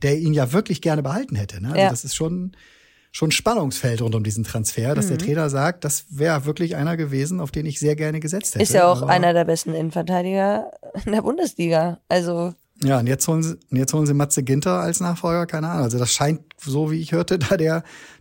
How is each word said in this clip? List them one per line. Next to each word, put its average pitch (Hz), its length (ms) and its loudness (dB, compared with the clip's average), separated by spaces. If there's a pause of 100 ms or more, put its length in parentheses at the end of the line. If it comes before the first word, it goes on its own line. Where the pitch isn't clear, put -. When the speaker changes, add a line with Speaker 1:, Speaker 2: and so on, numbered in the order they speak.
Speaker 1:
der 143 160 2
ihn 156 140 2
ja 135 200 2
wirklich 196 300 0
gerne 151 220 2
behalten 180 320 -4
hätte, 101 260 -6
ne? 113 60 -6
Also 170 120 0
Speaker 2:
Ja. 190 100 6
Speaker 1:
das 123 120 -4
ist - 140 -8
schon, 180 360 -4 (600)
schon 160 160 0
ein 147 40 0
Spannungsfeld 135 680 0
rund 113 140 0
um 110 100 0
diesen 107 200 -2
Transfer, 117 500 -2
dass 196 140 0
der - 80 0
Speaker 2:
Mhm. 160 80 -2
Speaker 1:
Trainer 151 260 0
sagt, 151 340 -2
„Das - 240 -4
wär 147 380 0
wirklich 165 300 -2
einer 156 200 -2
gewesen, 151 440 -2
auf 151 100 -6
den 151 160 -4
ich 147 120 -6
sehr 151 160 2
gerne 156 260 -4
gesetzt 165 340 -4
hätte.“ - 80 2
Speaker 2:
Ist 208 100 2
ja 180 180 8
auch 180 120 2
Speaker 1:
Aber 139 80 2
Speaker 2:
einer 175 240 6
der 170 100 4
besten 165 300 0
Innenverteidiger 180 960 -2 (340)
in 196 80 -4
der 214 80 2
Bundesliga. 175 800 0 (100)
Also 175 460 0 (280)
Speaker 1:
Ja, 135 180 4
und 117 60 2
jetzt 135 220 0
holen 160 140 2
sie, 160 160 -4 (120)
und 127 60 0
jetzt 131 160 0
holen 156 140 2
sie 143 80 2
Matze 143 280 0
Ginter 151 380 0
als 170 200 -2
Nachfolger, 175 440 -2
keine 160 240 -4
Ahnung. 170 160 -2
Also 120 140 0
das 120 120 0
scheint, 151 300 0 (180)
so 151 320 -2
wie 160 120 -2
ich 156 100 -10
hörte, 175 260 0
<laughs> 143 140 0
da 196 60 4
der, 160 240 2 (380)